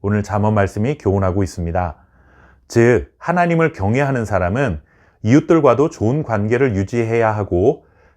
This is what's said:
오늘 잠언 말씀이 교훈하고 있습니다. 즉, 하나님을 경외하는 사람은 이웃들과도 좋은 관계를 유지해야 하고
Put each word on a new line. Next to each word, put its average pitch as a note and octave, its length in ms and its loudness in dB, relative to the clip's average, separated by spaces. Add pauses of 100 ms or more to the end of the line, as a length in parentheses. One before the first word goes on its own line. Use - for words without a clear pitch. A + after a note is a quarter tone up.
오늘 G#2 200 0
잠언 G#2 320 -2
말씀이 G#2 440 -2
교훈하고 G2 440 0
있습니다. E2+ 540 -6 (720)
즉, A#2 500 2
하나님을 E3+ 540 0
경외하는 B2 520 -2
사람은 F#2+ 560 -2 (420)
이웃들과도 D3 680 4
좋은 B2+ 320 -2
관계를 A2+ 540 0
유지해야 A2+ 580 0
하고 G#2 520 0 (300)